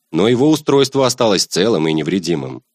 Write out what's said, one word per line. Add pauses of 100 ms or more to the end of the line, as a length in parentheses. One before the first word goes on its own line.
(120)
но
его
устройство
осталось
целым
и
невредимым. (140)